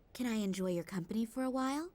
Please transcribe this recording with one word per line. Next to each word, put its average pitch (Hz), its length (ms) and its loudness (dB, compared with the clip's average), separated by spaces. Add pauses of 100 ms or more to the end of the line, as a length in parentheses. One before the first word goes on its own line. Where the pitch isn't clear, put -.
(140)
Can 254 120 -4
I 233 100 2
enjoy 190 360 2
your 175 120 2
company 196 420 -2
for 262 180 -2
a 262 60 2
while? 269 460 0